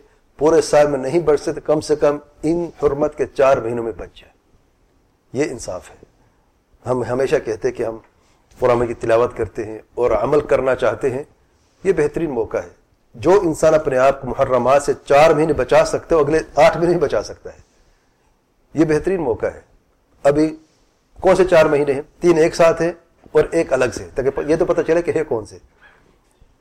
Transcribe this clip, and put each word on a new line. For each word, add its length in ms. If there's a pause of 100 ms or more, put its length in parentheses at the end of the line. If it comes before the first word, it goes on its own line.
(380)
پورے 220
سال 260
میں 120
نہیں 220
بچ 200
سکتے 240
کم 160
سے 160
کم 200 (260)
ان 280 (120)
حرمت 340
کے 100
چار 300
مہینوں 280
میں 80
بچ 280
جائیں، 120 (1000)
یہ 200
انصاف 380
ہے۔ 40 (920)
ہم 180
ہمیشہ 400
کہتے 240
ہیں 60
کہ 80
ہم 140 (600)
قرآن 280
کی 80
تلاوت 420
کرتے 280
ہیں 140 (160)
اور 160
عمل 300
کرنا 340
چاہتے 360
ہیں، 120 (640)
یہ 80
بہترین 380
موقع 260
ہے۔ 120 (460)
جو 280
انسان 320
اپنے 240
آپ 220
کو 80
محرمات 540
سے 100 (120)
چار 260
مہینے 220
بچا 320
سکتے 300
ہو، 60
اگلے 180 (160)
آٹھ 220
مہینے 160
نہیں 100
بچا 200
سکتا 300
ہے، 60 (1160)
یہ 100
بہترین 360
موقع 260
ہے۔ 140 (600)
ابھی 340 (640)
کون 160
سے 80
چار 220
مہینے 260
ہیں؟ 100 (180)
تین 180
ایک 160
ساتھ 280
ہیں 100 (400)
اور 180
ایک 220
الگ 200
سے، 220
تاکہ 160
پ-، 180
یہ 80
تو 80
پتہ 220
چلے 160
کہ 120
ہے 100
کون 220
سے۔ 120 (1040)